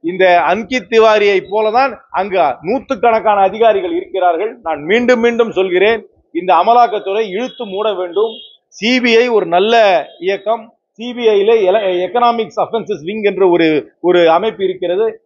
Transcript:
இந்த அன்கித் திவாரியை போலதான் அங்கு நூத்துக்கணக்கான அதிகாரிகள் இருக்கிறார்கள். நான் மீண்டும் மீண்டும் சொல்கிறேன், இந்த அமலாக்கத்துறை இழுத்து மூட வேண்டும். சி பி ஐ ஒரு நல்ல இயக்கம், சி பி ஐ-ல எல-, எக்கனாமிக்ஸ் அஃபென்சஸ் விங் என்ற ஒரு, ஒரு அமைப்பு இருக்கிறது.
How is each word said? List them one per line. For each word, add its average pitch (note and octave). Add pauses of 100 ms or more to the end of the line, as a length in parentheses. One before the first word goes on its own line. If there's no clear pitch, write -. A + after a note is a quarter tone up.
இந்த F#3 (220)
அன்கித் A3
திவாரியை G#3+
போலதான் A3 (180)
அங்கு F#3+ (220)
நூத்துக்கணக்கான G#3+
அதிகாரிகள் G3
இருக்கிறார்கள். F3+ (120)
நான் D#3
மீண்டும் A#3
மீண்டும் A#3
சொல்கிறேன், F#3+ (360)
இந்த F3+
அமலாக்கத்துறை G3+
இழுத்து A3+
மூட G3+
வேண்டும். F#3 (340)
சி A#3+
பி A#3
ஐ A#3+
ஒரு G#3+
நல்ல F#3 (460)
இயக்கம், G3 (280)
சி A#3+
பி A#3
ஐ-ல G#3 (100)
எல-, G3 (160)
எக்கனாமிக்ஸ் A3+
அஃபென்சஸ் F3
விங் G#3
என்ற F#3+
ஒரு, E3 (340)
ஒரு F3
அமைப்பு F#3+
இருக்கிறது. F3+ (180)